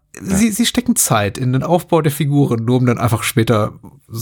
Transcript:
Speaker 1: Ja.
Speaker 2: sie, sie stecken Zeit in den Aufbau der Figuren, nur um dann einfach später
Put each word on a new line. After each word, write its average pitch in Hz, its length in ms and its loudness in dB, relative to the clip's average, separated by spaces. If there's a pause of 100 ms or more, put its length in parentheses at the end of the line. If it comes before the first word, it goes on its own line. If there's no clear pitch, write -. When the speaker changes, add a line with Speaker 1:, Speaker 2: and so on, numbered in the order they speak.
(160)
Speaker 1:
Ja. 190 200 -4
Speaker 2:
sie, 214 160 2
sie 226 140 0
stecken 240 300 -2
Zeit 104 420 0
in 127 160 0
den 131 100 0
Aufbau 175 380 0
der 147 100 0
Figuren, 139 540 0
nur 123 120 2
um 127 80 2
dann 120 120 2
einfach 113 260 -2
später 110 500 0 (480)